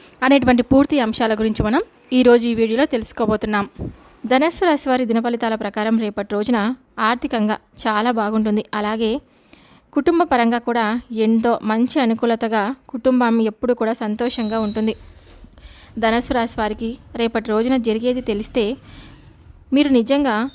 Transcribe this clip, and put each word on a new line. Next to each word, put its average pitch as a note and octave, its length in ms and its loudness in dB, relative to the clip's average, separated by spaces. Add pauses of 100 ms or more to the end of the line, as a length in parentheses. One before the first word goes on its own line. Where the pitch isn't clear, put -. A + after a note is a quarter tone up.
(220)
అనేటువంటి B3+ 420 4
పూర్తి C#4+ 360 4
అంశాల A3 340 0
గురించి A3 300 -2
మనం A3+ 180 2 (320)
ఈరోజు A#3+ 340 6
ఈ A#3 60 0
వీడియోలో A3+ 320 2
తెలుసుకోబోతున్నాం. G#3+ 840 -2 (580)
ధనస్సు C#4 400 0
రాశి D4 240 0
వారి B3+ 160 0
దినఫలితాల A#3 500 -2
ప్రకారం A3 440 -2
రేపటి G#3 340 -4
రోజున G#3+ 260 0 (400)
ఆర్థికంగా A3+ 580 -2 (220)
చాలా A3 320 0
బాగుంటుంది. G#3+ 600 0
అలాగే G#3+ 380 -2 (800)
కుటుంబ E4+ 300 2
పరంగా A#3+ 360 2
కూడా A#3 280 -2 (400)
ఎంతో A3+ 260 2 (100)
మంచి A3 360 0
అనుకూలతగా A3+ 640 0 (260)
కుటుంబం B3 520 2
ఎప్పుడు A3 320 -2
కూడా A3+ 200 -2
సంతోషంగా A3+ 680 -4
ఉంటుంది. A3 360 -2 (1040)
ధనస్సు A3+ 340 0
రాశి A#3 260 -2
వారికి A3 320 -4 (240)
రేపటి A3+ 340 -2
రోజున A3+ 280 0
జరిగేది A#3 440 -2
తెలిస్తే A3 440 -2 (1080)
మీరు D4 160 4
నిజంగా C4+ 440 2 (220)